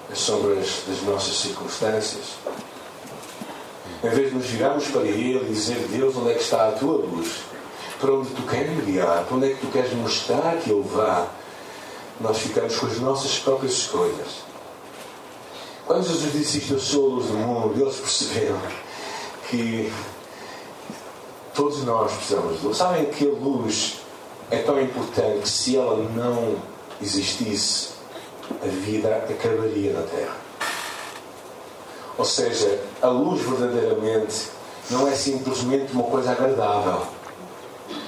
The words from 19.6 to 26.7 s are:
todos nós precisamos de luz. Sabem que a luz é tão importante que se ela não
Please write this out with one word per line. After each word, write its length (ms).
todos 300
nós 280
precisamos 480
de 60
luz. 100
Sabem 300
que 180
a 60
luz 680
é 80
tão 220
importante 600
que 60
se 280
ela 200
não 420